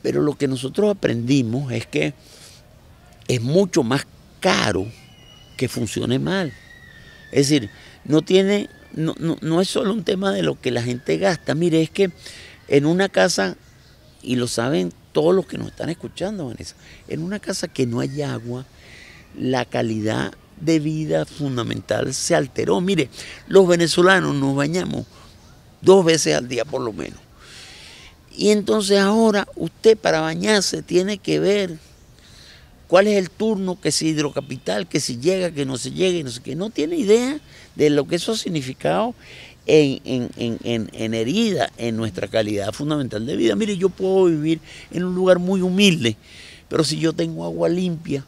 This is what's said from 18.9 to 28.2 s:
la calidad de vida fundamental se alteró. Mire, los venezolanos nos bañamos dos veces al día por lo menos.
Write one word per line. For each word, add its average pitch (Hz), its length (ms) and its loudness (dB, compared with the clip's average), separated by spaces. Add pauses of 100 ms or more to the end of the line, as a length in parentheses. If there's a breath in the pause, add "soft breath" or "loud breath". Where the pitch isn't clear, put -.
la 127 280 0
calidad 113 680 -2 (280)
de 160 180 2
vida 156 460 -2
fundamental 123 880 -4
se - 220 -2
alteró. 151 440 0
Mire, 175 300 0 (380 loud breath)
los 185 200 8
venezolanos 170 680 4
nos 139 200 0
bañamos 147 500 -2 (760 loud breath)
dos 185 240 8
veces 160 300 2
al 127 120 -2
día 120 160 -4
por 131 180 -4
lo 113 120 -4
menos. 69 260 -10 (1160 loud breath)